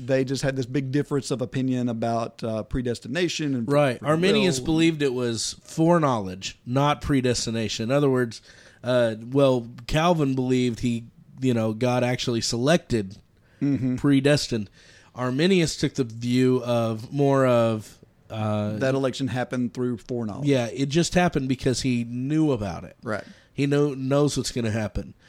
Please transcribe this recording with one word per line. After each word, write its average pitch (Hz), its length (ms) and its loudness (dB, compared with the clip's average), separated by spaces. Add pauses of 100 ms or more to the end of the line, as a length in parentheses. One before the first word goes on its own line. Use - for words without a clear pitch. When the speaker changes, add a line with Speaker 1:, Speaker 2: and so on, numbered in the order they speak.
Speaker 1:
they 131 180 2
just 131 180 -4
had 135 140 -2
this 131 100 -4
big 135 260 -4
difference 143 400 -2
of 123 100 -4
opinion 127 480 -2
about, 117 540 -4
uh, 110 200 -4
predestination 139 920 -4
and 117 160 -4
Speaker 2:
Right. 143 280 2
Speaker 1:
free - 80 -8
Speaker 2:
Arminius 180 520 2
Speaker 1:
will. 123 60 -8
Speaker 2:
believed 160 360 2
it 139 120 0
was 120 500 -4
foreknowledge, 131 1000 0
not 143 360 0
predestination. 117 920 0
In 135 40 2
other 143 140 4
words, 123 320 0 (420)
uh, 120 320 2 (160)
well, 131 360 4 (200)
Calvin 156 460 2
believed 127 460 2
he, 117 260 -2 (360)
you 127 120 2
know, 110 200 0
God 123 300 0
actually 123 380 -2
selected, 117 760 0 (440)
Speaker 1:
Mm-hmm. 131 340 0
Speaker 2:
predestined. 135 760 2 (460)
Arminius 151 600 2
took 147 180 -2
the 139 80 0
view 123 600 2
of 117 480 -2
more 139 360 2
of, 117 500 2 (320)
uh, 107 480 -2
Speaker 1:
That 131 160 0
election 135 360 -2
happened 123 440 -4
through 123 240 -4
foreknowledge. 117 500 -6
Speaker 2:
Yeah, 127 200 2
it 135 220 -4
just 160 260 0
happened 165 340 0
because 131 320 0
he 120 260 0
knew 139 440 0
about 101 320 -4
it. - 180 -18
Speaker 1:
Right. 104 220 -6 (280)
Speaker 2:
He 139 140 -2
know, 143 300 2
knows 135 420 0
what's 131 140 -4
gonna 117 180 -2
happen. 104 460 -6 (140)